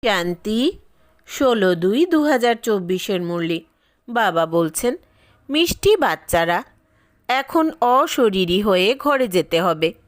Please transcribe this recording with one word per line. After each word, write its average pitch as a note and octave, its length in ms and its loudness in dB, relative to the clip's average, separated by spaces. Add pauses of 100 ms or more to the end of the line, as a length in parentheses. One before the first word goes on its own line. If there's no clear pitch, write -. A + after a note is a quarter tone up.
শান্তি, G#3 640 -2 (560)
ষোলো G#3+ 480 2
দুই G3 300 2
দু E4 180 0
হাজার A#3+ 320 2
চব্বিশের F#3 640 -4
মুরলি। E3+ 440 -4 (440)
বাবা G3 360 0
বলছেন, E3+ 500 -2 (540)
"মিষ্টি E4+ 480 0
বাচ্চারা, F3 680 -2 (640)
এখন C#4 440 0 (100)
অশরীরী A3 800 2
হয়ে G3+ 340 2
ঘরে C4+ 320 0
যেতে E3+ 340 0
হবে। E3 320 0 (140)